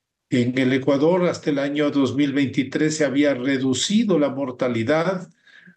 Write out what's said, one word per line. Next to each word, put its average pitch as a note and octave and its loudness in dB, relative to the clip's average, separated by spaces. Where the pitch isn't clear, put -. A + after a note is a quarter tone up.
En B2 0
el C3 2
Ecuador, D3 2
hasta - -4
el C#3+ 0
año C#3+ -2
dos C3+ 0
mil C#3+ 0
veintitrés, D3 -2
se D3+ 2
había C#3 2
reducido C3+ 0
la C#3+ 2
mortalidad. C3 -2